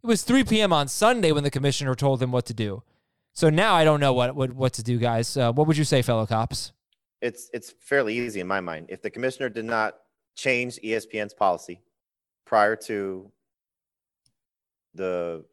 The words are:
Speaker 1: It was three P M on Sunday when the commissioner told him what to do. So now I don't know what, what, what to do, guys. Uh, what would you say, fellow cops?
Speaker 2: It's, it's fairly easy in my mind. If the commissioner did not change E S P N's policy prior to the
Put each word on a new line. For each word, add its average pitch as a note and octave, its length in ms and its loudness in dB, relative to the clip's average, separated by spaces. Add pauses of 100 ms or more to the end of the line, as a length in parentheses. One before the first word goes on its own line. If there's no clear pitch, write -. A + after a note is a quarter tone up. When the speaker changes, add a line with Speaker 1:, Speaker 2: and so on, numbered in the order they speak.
Speaker 1:
It A#3+ 40 -6
was A3+ 160 2
three C4 200 4
P A3 200 2
M F#3+ 100 2
on C#3+ 160 2
Sunday G#3+ 420 2
when D3 140 2
the C#3+ 60 0
commissioner C3+ 440 0
told C3+ 280 0
him B2+ 100 -2
what B2 140 0
to A#2+ 80 -8
do. G#2+ 280 -4 (520)
So D#3+ 160 4
now F#3+ 240 4
I E3 100 6
don't D3+ 160 4
know C3+ 140 4
what, B2 200 0
what, C3 200 -2
what C3 200 0
to A2+ 80 -8
do, A#2+ 160 0
guys. A#2 380 0
Uh, A#2+ 160 2
what D3+ 140 2
would D#3 100 4
you D3+ 80 2
say, C#3 160 2
fellow A2+ 240 0
cops? - 480 -4 (480)
Speaker 2:
It's, - 320 -6
it's A#2 260 -10
fairly A#2+ 400 0
easy A2+ 220 -6
in F2+ 60 -6
my F#2+ 140 -2
mind. E2 280 -8
If - 140 -16
the G#2 80 -6
commissioner B2+ 400 -6
did A2 160 -10
not A2 320 -2 (380)
change B2 460 -4
E A2 120 -4
S G#2+ 100 -4
P A2 140 -10
N's G#2 160 -8
policy F2+ 480 -2 (640)
prior G#2+ 300 2
to G2 540 -8 (1600)
the F2 580 -6